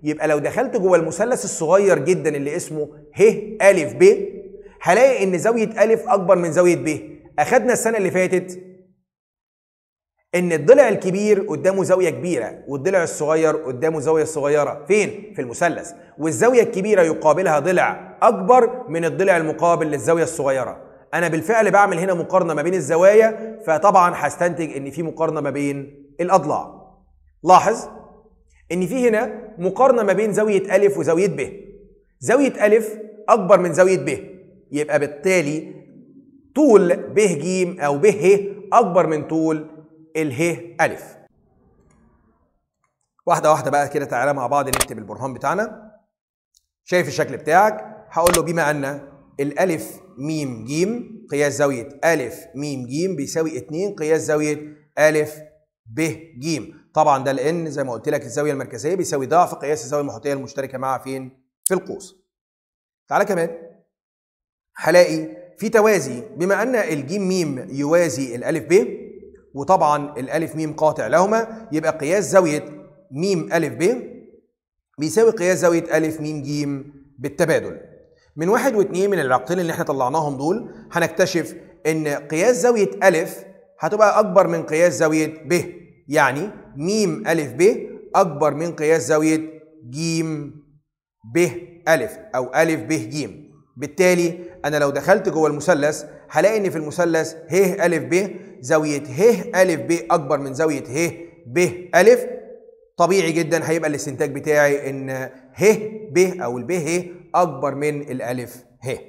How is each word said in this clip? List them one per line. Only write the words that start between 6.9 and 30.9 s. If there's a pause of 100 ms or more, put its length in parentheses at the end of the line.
أخدنا
السنة
اللي
فاتت (1700)
إن
الضلع
الكبير
قدامه
زاوية
كبيرة
والضلع
الصغير
قدامه
زاوية
صغيرة.
فين؟
في
المثلث. (260)
والزاوية
الكبيرة
يقابلها
ضلع
أكبر
من
الضلع
المقابل
للزاوية
الصغيرة. (300)
أنا
بالفعل
بعمل
هنا
مقارنة
ما
بين
الزوايا،
فطبعًا
هستنتج
إن
في
مقارنة
ما
بين (140)
الأضلاع. (680)
لاحظ (840)
إن
في
هنا
مقارنة
ما
بين
زاوية
ألف